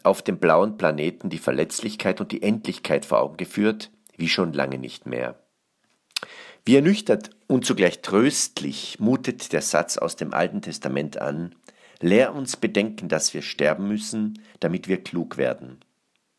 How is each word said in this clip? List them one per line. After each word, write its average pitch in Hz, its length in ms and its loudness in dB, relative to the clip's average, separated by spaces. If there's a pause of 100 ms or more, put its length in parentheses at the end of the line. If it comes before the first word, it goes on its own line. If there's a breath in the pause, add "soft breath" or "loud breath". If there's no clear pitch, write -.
auf 95 180 4
dem 92 160 -2
blauen 92 400 4
Planeten 80 500 0
die 82 100 -8
Verletzlichkeit 87 840 -2
und 104 120 -8
die - 100 -6
Endlichkeit 110 600 -2
vor - 160 2
Augen - 160 -2
geführt, 107 540 -2 (260)
wie 82 120 -2
schon 85 240 0
lange 69 260 -4
nicht 64 280 -12
mehr. 62 320 -6 (1300 loud breath)
Wie 123 120 8
ernüchtert 143 540 4 (160)
und 127 200 2
zugleich 92 340 2
tröstlich - 1000 0
mutet 127 520 0
der 76 100 0
Satz - 360 0
aus - 180 -4
dem - 160 -6
Alten 90 300 -2
Testament 73 580 -6
an: 78 340 -6 (460 soft breath)
"Lehr 104 340 4
uns 135 220 -6
bedenken, 107 520 -2
dass 80 260 -2
wir 76 80 -6
sterben 78 460 0
müssen, 107 520 -4 (200 loud breath)
damit 85 260 -2
wir 92 160 0
klug - 340 -6
werden." 64 480 -4 (540)